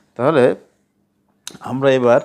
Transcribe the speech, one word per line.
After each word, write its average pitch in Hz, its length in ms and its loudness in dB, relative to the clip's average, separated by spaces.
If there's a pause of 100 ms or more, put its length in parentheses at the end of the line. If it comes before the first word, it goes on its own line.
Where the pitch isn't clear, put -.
(160)
তাহলে 139 400 0 (1040)
আমরা 135 320 -2
এবার 127 340 2